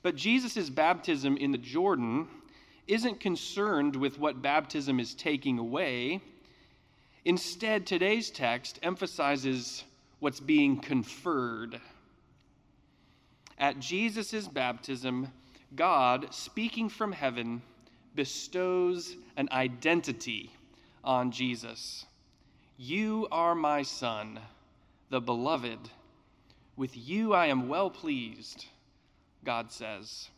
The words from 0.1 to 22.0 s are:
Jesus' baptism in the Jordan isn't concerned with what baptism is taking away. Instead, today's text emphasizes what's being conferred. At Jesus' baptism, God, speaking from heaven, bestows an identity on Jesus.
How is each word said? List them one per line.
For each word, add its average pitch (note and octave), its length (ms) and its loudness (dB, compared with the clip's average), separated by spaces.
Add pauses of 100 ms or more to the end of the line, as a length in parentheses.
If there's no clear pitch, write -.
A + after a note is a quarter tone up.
Jesus' G#3+ 540 2
baptism C#3 680 2
in C#3+ 160 0
the C3 60 2
Jordan C3+ 680 0 (640)
isn't A3+ 320 0
concerned F3 720 0
with C#3 240 0
what C#3+ 240 0
baptism C#3 600 2
is A#2 120 -6
taking C#3 460 0
away. C3 640 -2 (1040)
Instead, F#3+ 600 0
today's G3 440 2
text B2 540 -2
emphasizes C#3 1000 0 (360)
what's C#3 200 -2
being C#3+ 400 4
conferred. A#2+ 1000 -4 (1800)
At C#3 220 2
Jesus' G3+ 680 -2
baptism, B2+ 800 -2 (480)
God, C#3+ 580 4
speaking A3+ 540 -4
from G#3 240 -2
heaven, A#2+ 500 -2 (540)
bestows F3+ 1000 -2 (180)
an C#3 160 0
identity C3 1000 0 (520)
on B2+ 280 2
Jesus. A#2+ 720 -6 (720)